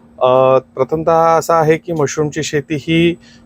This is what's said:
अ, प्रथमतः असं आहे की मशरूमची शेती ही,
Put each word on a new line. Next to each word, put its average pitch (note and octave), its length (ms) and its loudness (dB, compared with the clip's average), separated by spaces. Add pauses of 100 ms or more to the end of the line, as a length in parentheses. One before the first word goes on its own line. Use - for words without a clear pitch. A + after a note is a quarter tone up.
(220)
अ, C3 360 4
प्रथमतः D#3 540 -4
असं E3 420 2
आहे D#3+ 220 2
की E3 160 -8
मशरूमची D3+ 500 -4
शेती D3 320 -6
ही, E3 420 0 (300)